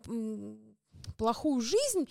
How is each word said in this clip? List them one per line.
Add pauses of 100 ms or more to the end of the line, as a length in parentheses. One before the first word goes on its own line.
м, (400)
плохую
жизнь,